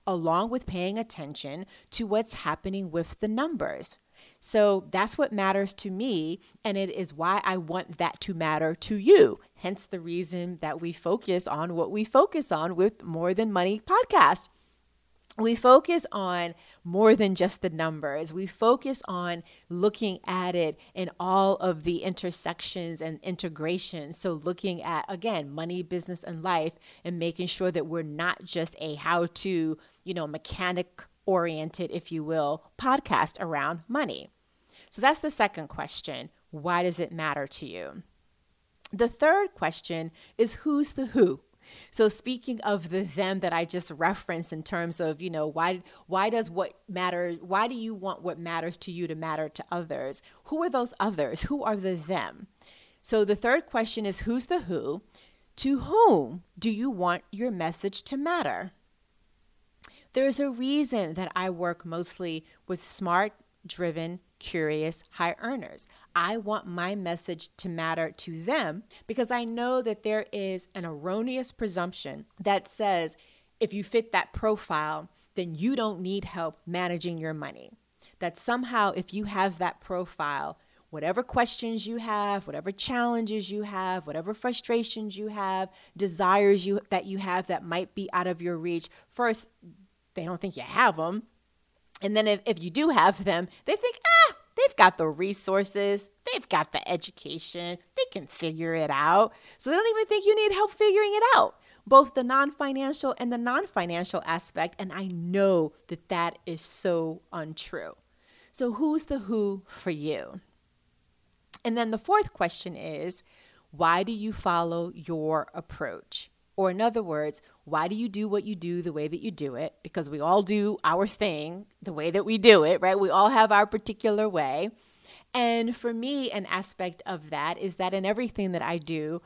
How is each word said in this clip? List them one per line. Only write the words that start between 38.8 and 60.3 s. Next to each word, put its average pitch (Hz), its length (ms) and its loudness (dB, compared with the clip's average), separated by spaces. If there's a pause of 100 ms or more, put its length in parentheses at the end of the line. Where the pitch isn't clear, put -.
The 233 160 2
third 370 440 2
question 165 600 -4 (260)
is, 226 160 2
who's 294 380 0
the 269 140 -4
who? 180 340 4 (500)
So 214 180 4
speaking 240 520 -4
of 175 300 -2
the 190 120 0
them 185 380 -2
that 175 120 0
I 170 120 0
just 175 260 -6
referenced 170 640 -2
in 156 100 -8
terms 170 380 -4
of, 156 200 -2
you 180 100 -6
know, 156 160 -2
why, 175 360 -2 (240)
why 190 240 2
does 226 200 0
what 180 240 -4 (140)
matter, 175 520 -2
why 196 280 0
do 254 60 -6
you 226 200 -6
want 190 280 -6
what 170 160 -6
matters 170 400 -6
to - 140 -10
you 175 140 -4
to 160 80 -6
matter 156 340 -4
to - 220 -14
others? 160 520 -6 (220)
Who 311 180 -4
are 349 80 0
those 247 300 -2
others? 160 440 0
Who 277 180 -2
are 214 140 0
the 185 180 -2
them? 156 540 -6 (540)
So 214 220 2
the 202 120 2
third 262 300 2
question 226 400 -2
is, 190 140 -2
who's 240 260 -2
the 359 160 0
who? 170 400 -4 (540)
To 269 240 0
whom 220 600 6 (160)
do 226 120 0
you 233 200 0
want 175 400 0
your 233 200 -4
message 175 540 -4
to 277 120 -6
matter? 262 560 -2 (1400)
There's 269 260 4